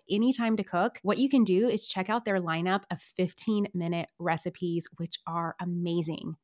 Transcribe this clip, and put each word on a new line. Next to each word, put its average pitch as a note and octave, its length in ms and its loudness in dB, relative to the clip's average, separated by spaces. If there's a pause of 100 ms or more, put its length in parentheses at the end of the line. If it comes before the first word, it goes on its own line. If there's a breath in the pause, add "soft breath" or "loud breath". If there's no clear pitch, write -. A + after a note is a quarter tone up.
(100)
any A3+ 220 4
time A3+ 240 2
to G#3 80 -2
cook, F#3 380 0
what G#3 160 2
you C4 100 2
can C4+ 140 6
do G3+ 260 4
is G#3+ 200 0
check F#3+ 220 -2
out A#3 140 -2
their G3 160 2
lineup F3 500 0
of E3+ 100 -6
fifteen-minute F#3 1080 -2 (100)
recipes, E3+ 800 -2
which - 300 -8
are E3 340 -4
amazing. E3+ 840 -2